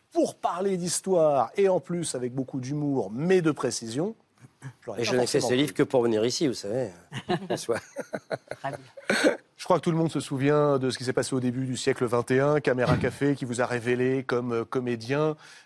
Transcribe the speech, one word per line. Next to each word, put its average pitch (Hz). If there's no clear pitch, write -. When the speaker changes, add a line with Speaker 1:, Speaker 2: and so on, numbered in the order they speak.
Speaker 1:
pour 311
parler 190
d'histoire 160
et 196
en 185
plus 175
avec 123
beaucoup 131
d'humour 135
mais 175
de 160
précision, 131
j'aurais 113
Speaker 2:
Et -
Speaker 1:
pas 110
Speaker 2:
je 127
n'ai 123
fait -
Speaker 1:
forcément -
Speaker 2:
ce 120
Speaker 1:
cru. 123
Speaker 2:
livre 139
que 147
pour 131
venir 110
ici, 123
vous 117
savez, 107
Speaker 3:
<laughs> 185
Speaker 2:
François. 117
Speaker 3:
Très 139
bien. 143
Speaker 1:
Je -
crois 180
que -
tout 175
le 160
monde 165
se -
souvient 143
de 127
ce -
qui 123
s'est 123
passé 135
au 127
début 127
du 127
siècle 127
vingt 120
et 131
un, 147
Caméra 123
Café 135
qui 135
vous 120
a 123
révélé 123
comme, 123
euh, 117
comédien. 131